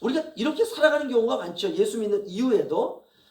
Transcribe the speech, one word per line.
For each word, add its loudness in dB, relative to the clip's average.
우리가 0
이렇게 0
살아가는 2
경우가 2
많죠. -4
예수 0
믿는 -2
이후에도 0